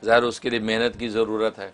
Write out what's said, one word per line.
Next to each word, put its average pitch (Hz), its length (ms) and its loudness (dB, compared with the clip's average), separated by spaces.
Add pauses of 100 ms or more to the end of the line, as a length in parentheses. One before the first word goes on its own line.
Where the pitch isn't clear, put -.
ज़ाहिर 117 200 6
उसके 120 260 -4
लिए 117 120 0
मेहनत 113 340 0
की 117 140 -6
ज़रूरत 110 500 -2
है। 98 140 -12